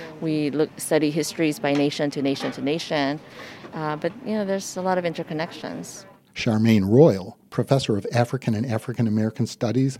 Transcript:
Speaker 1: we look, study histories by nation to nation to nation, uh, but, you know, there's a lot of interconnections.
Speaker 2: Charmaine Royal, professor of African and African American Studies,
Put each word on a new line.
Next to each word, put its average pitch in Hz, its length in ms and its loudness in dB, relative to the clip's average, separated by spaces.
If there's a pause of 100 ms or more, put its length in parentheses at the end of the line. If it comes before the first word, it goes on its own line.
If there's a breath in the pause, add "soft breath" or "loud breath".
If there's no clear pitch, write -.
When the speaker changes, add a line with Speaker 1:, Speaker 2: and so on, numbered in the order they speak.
(200 loud breath)
Speaker 1:
we 151 320 -2
look, 147 260 0
study 151 320 2
histories 151 480 -2
by 143 160 0
nation 143 380 0
to 147 100 -4
nation 135 300 -2
to 131 100 -10
nation, 147 580 -2 (540 loud breath)
uh, 156 220 -4
but, 165 160 -4 (140)
you 214 80 -4
know, 214 120 -2
there's 196 300 -4
a 185 60 -6
lot 185 160 2
of 175 80 -2
interconnections. 165 1000 -8 (300)
Speaker 2:
Charmaine 110 520 4
Royal, 110 500 6 (120)
professor 123 480 2
of 98 140 -4
African 120 420 0
and 107 120 -2
African 117 420 -2
American 107 400 0
Studies, 131 520 0